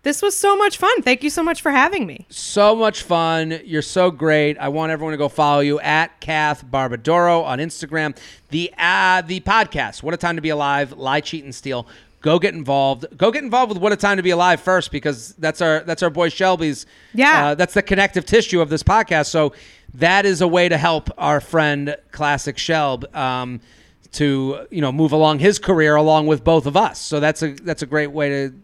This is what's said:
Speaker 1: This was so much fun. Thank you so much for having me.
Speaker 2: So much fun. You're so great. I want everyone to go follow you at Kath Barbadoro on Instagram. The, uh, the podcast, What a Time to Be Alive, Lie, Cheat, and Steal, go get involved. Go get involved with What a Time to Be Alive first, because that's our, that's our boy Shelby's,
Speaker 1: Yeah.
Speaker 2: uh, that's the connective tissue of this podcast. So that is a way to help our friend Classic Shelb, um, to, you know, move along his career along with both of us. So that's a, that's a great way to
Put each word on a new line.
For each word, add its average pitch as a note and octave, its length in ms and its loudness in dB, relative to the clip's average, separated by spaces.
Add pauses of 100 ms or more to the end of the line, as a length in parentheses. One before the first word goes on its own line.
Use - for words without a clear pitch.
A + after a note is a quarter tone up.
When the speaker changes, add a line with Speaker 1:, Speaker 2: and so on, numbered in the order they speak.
Speaker 1:
This C#4+ 180 -2
was G4+ 180 0
so G4+ 180 4
much G4+ 200 0
fun. G4+ 260 0
Thank B3+ 220 0
you D4 60 -2
so E4+ 120 -4
much E4 200 -2
for D4+ 80 0
having C#4 360 2
me. C#3 220 -16
Speaker 2:
So G#3+ 480 2
much A3 260 0
fun. E3 640 0
You're D#3+ 160 -4
so F3+ 300 2
great. D3+ 480 0
I C#3+ 100 -4
want D#3+ 240 -2
everyone D#3 200 -6
to D3 60 -8
go C#3+ 120 0
follow D3 300 2
you C#3+ 200 0
at D#3 400 -2
Kath D3+ 460 -2
Barbadoro C#3+ 800 0
on C3 140 -4
Instagram. D#3 560 -6 (360)
The, E3+ 280 -4
uh, F#3 440 2
the F3+ 180 -8
podcast, F#3 640 -2
What D#3 100 -6
a E3+ 60 -6
Time E3+ 180 -4
to D#3 60 -10
Be D#3 80 -4
Alive, C#3+ 420 -2
Lie, C#3 300 -4
Cheat, D3+ 220 -12
and B2+ 100 -16
Steal, B2+ 320 -8 (380)
go D#3+ 140 4
get F#3 160 0
involved. C3+ 500 -2 (140)
Go G#3 120 4
get C#4 140 -6
involved B3 260 0
with F3+ 120 -4
What G#3 100 2
a G3 40 0
Time G3+ 200 0
to F#3 60 -4
Be F3+ 80 2
Alive F3 280 2
first, F#3 320 0
because C#3 440 -6
that's D#3 260 -6
our, D#3 200 2
that's E3 220 -6
our F3 60 2
boy E3 220 0
Shelby's, E3 560 0 (260)
Speaker 1:
Yeah. B3+ 360 4
Speaker 2:
uh, D3 60 0
that's F3 200 0
the D4+ 80 4
connective G3 420 0
tissue F#3 380 2
of D3 80 0
this D#3 120 -2
podcast. F#3 440 2
So D3+ 260 0 (400)
that F3 320 2
is F#3 160 0
a F3+ 80 4
way F3 220 4
to D#3+ 80 2
help D#3 400 0
our D3 240 2
friend D3 520 0 (180)
Classic C#3+ 440 -4
Shelb, C#3+ 580 -2
um, B2+ 460 -6 (520)
to, C#3 580 -2
you E3 100 -6
know, C#3 100 -2
move D3 220 0
along D#3 280 2
his G3+ 180 4
career D#3 380 2
along D#3 300 4
with D3+ 160 0
both E3 220 4
of C#3+ 140 0
us. - 200 0
So D3+ 220 -4
that's D3+ 220 0
a, D3+ 100 -4
that's D3+ 300 -8
a C#3+ 40 -6
great D3 240 -2
way C#3+ 200 -2
to C#3 340 -4